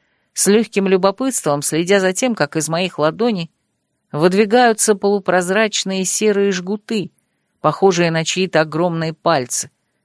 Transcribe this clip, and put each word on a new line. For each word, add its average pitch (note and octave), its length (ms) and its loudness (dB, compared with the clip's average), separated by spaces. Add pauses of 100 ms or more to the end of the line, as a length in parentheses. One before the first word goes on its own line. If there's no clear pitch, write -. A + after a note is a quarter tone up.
(360)
с - 120 0
лёгким G#3 380 2
любопытством F#3+ 760 0
следя F3 360 0
за F#3 140 0
тем, A#3+ 220 -2
как D3 220 -2
из D#3 120 -4
моих E3+ 300 -4
ладоней E3+ 520 -2 (640)
выдвигаются G#3+ 840 2
полупрозрачные F#3+ 1080 -2
серые G3+ 480 0
жгуты, F#3+ 580 -6 (520)
похожие F3 480 2
на D#3+ 120 -2
чьи-то F3+ 380 0
огромные D#3+ 540 -2
пальцы, - 560 -2 (340)